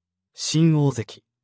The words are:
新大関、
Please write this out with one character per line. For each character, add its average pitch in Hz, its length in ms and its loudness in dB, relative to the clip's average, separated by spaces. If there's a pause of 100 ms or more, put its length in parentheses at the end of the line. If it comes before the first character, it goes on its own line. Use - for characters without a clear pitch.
(340)
新 160 420 0
大 143 160 0
関、 - 320 -10 (200)